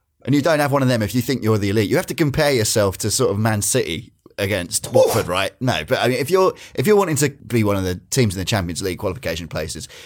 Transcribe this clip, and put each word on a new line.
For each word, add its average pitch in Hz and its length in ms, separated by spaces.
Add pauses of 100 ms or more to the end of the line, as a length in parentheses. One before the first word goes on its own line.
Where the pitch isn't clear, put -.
(240)
And 131 100
you 143 80
don't 156 160
have 143 140
one 139 100
of 127 60
them 117 140
if 104 120
you 127 60
think 131 240
you're 110 140
the 101 120
elite. 104 200
You 123 60
have 185 100
to - 80
compare 147 360
yourself 107 480
to 107 120
sort 117 200
of 98 80
Man 110 240
City - 500 (260)
against 101 540
Watford, - 340
right? 92 240 (100)
No, 104 260
but 123 120
I 113 100
mean, 127 100
if 139 120
you're, 185 240 (220)
if 131 100
you're 208 100
wanting 185 200
to 147 140
be 120 340
one 101 120
of 95 80
the 90 120 (140)
teams 113 240
in 98 40
the 92 60
Champions 90 380
League 92 180
qualification 85 480
places, 80 380 (200)